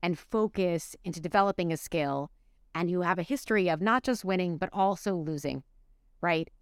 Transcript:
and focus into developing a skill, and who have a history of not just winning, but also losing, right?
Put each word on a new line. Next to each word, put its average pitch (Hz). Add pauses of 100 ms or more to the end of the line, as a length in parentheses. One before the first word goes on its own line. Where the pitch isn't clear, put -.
and 175
focus 185
into 170
developing 180
a 156
skill, 143 (460)
and 170
who 180
have 175
a 175
history 185
of 160
not 226
just 247
winning, 185
but 170
also 196
losing, 151 (580)
right? 165 (100)